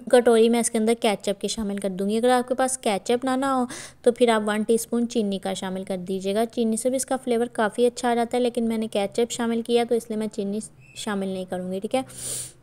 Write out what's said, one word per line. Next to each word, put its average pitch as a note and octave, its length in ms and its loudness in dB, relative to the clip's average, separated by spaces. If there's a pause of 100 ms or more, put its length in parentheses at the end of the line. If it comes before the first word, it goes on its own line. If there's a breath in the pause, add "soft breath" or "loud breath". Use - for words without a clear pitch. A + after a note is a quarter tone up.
<laughs> - 40 -4
कटोरी A#3 380 8
में A#3+ 120 4
इसके A#3 180 0
अंदर A3 180 4
केचप G3+ 440 0
की G3+ 80 -4
शामिल G3+ 300 -4
कर G3+ 120 -2
दूँगी। G3 260 -2
अगर A#3+ 140 4
आपके B3 240 2
पास B3+ 240 0
केचप A#3+ 460 0
ना, C4 120 0
ना C4+ 160 0
हो B3+ 140 0 (380 loud breath)
तो A#3+ 80 6
फिर A#3 180 4
आप A3 120 4
वन G#3 220 0
टीस्पून A#3 420 0
चीनी G3+ 320 -2
का F#3+ 160 -4
शामिल F#3+ 300 -6
कर F#3+ 140 -6
दीजिएगा। F#3+ 480 -2
चीनी A3+ 300 -2
से B3 140 -2
भी C4 60 -2
इसका C4 220 -2
फ्लेवर A#3+ 360 0
काफ़ी A3+ 300 0
अच्छा A#3+ 260 0
आ A#3 40 2
जाता A#3 220 0
है, B3 60 2
लेकिन A#3+ 220 -2
मैंने A3+ 240 -2
केचप G#3+ 440 -2
शामिल A#3 300 -2
किया A#3+ 220 2
तो A#3+ 100 -2
इसलिए A3 240 -2
मैं G#3+ 100 -4
चीनी G3+ 320 -6 (360)
शामिल G3 360 -4
नहीं F#3 140 -8
करूँगी, F#3 340 -6
ठीक G#3+ 140 -8
है। C4 100 0 (580 loud breath)